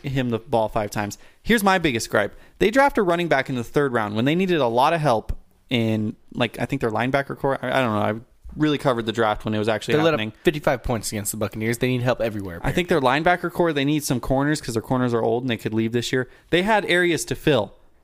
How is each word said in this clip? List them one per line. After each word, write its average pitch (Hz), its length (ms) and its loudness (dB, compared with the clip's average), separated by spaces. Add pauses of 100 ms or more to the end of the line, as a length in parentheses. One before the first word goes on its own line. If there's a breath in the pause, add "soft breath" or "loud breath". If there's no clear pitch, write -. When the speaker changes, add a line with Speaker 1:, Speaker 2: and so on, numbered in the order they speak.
Speaker 1:
him 131 260 -2
the 117 100 0
ball 113 300 -2
five 107 220 -4
times. 104 260 -6 (260 soft breath)
Here's 214 220 2
my 190 140 4
biggest 143 320 -2
gripe. 104 240 0 (240 soft breath)
They 196 120 4
draft 277 280 2
a 226 40 2
running 175 260 0
back 135 200 2
in 135 80 -4
the 117 80 -4
third 143 300 0
round 107 220 0
when 117 100 2
they 151 80 2
needed 180 260 0
a 127 80 2
lot 123 240 4
of 170 80 0
help 127 340 2 (360)
in, 110 460 0 (180)
like, 117 260 -2
I 120 60 -2
think 139 160 -4
their 120 80 0
linebacker 131 480 -2
core. 135 240 -2
I, 123 60 -6
I 131 140 2
don't 113 120 0
know. 104 80 0
I 107 120 0 (420)
really 151 220 0
covered 120 280 0
the 110 60 -2
draft 107 320 0
when 107 100 -2
it 107 40 0
was 107 100 0
actually 110 280 -2
Speaker 2:
They 156 60 2
let 165 100 4
Speaker 1:
happening. 110 180 -2
Speaker 2:
up - 140 -20
fifty-five 151 380 0
points 113 300 -4
against 101 180 -6
the 110 60 -8
Buccaneers. 110 420 -4
They 127 100 0
need 123 140 0
help 123 180 0
everywhere, 101 440 -4
Speaker 1:
I 135 80 -2
think 180 160 0
their 170 120 2
linebacker 160 520 2
core, 170 200 2
they 143 120 0
need 147 180 2
some 131 160 0
corners 139 420 0
'cause 117 140 -8
their 110 80 -2
corners 127 320 0
are 113 80 2
old 117 220 0
and 131 60 -2
they 113 60 0
could 107 180 -6
leave 113 180 0
this 120 200 -2
year. 127 160 -2 (220 soft breath)
They 175 120 2
had 208 240 2
areas 175 400 2
to 131 100 -4
fill. 120 380 0 (300)